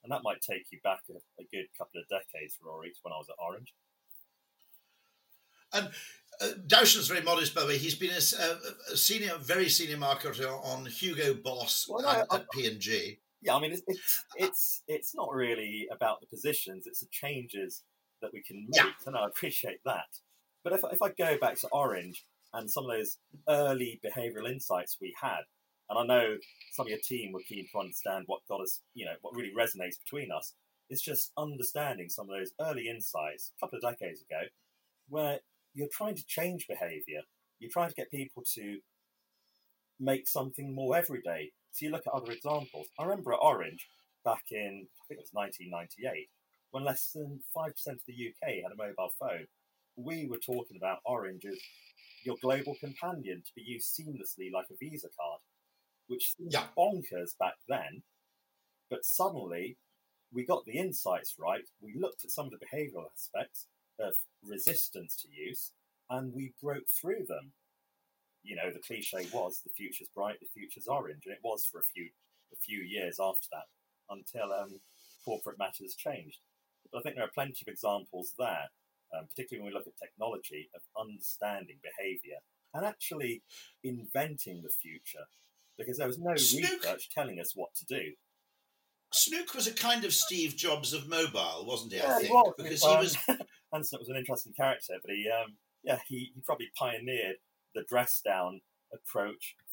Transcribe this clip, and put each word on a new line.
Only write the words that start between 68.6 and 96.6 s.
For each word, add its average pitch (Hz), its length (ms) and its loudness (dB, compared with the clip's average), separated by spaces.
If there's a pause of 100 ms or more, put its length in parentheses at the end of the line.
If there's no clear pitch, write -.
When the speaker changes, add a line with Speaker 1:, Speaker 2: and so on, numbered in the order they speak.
Speaker 1:
the - 80 -10
cliche 101 520 -6
was, 92 300 -2
"The - 80 -16
future's - 460 -10
bright, 101 240 -2
the 92 80 -18
future's - 400 -12
orange," 135 380 -4
and - 80 -10
it - 100 -16
was 110 280 -2
for 87 80 -12
a 85 40 -6
few, 87 260 -6 (420)
a - 40 -20
few 104 260 -6
years 92 380 -4
after 95 320 0
that, 78 160 -10 (420)
until, 101 420 -4
um, 98 280 -4 (440)
corporate 104 360 -4
matters 95 340 -4
changed. - 460 -6 (520)
But 123 80 -4
I - 40 -4
think 143 120 -4
there 120 100 0
are - 100 -8
plenty 139 260 -2
of - 60 -12
examples 98 720 -2
there, 90 320 0 (420)
um, 80 140 -6
particularly 120 360 -8
when 101 80 -8
we 101 60 -6
look 98 80 -6
at - 120 -18
technology, 98 760 -8
of 85 80 -18 (180)
understanding 104 840 -4
behaviour 90 560 -8 (340)
and 160 100 -2
actually 147 600 -4 (400)
inventing 123 800 -4
the 78 60 -14
future, 80 580 -8 (500)
because 123 220 -4
there 135 80 2
was 127 100 -2
no 170 180 0
Speaker 2:
Snook 349 460 4
Speaker 1:
research - 300 -2
telling 117 280 -2
us - 160 -6
what 90 200 -6
to - 100 -6
do. 76 300 -4 (960)
Speaker 2:
Snook 339 400 4
was 233 140 2
a 220 60 0
kind 226 320 4
of 165 80 4
Steve 160 420 4
Jobs 147 380 0
of 143 140 -4
mobile, 139 600 0
wasn't 113 260 -4
he, 185 60 0
I 160 40 4
Speaker 1:
Yeah, 135 140 8
he - 60 6
Speaker 2:
think? 220 100 6
Speaker 1:
was. 226 240 12
Speaker 2:
Because 156 260 2
Speaker 1:
Um, 151 80 12
Speaker 2:
he 160 60 12
was 185 200 6 (100)
Speaker 1:
<laughs> 254 200 2 (260)
Anson 147 260 -2
was 120 100 -10
an 131 80 -2
interesting 123 360 -4
character, 131 480 2
but 98 100 -8
he, 104 180 0
um, 113 260 0 (260)
yeah, 127 240 2
he, 127 300 -6
he 127 60 -14
probably - 340 -2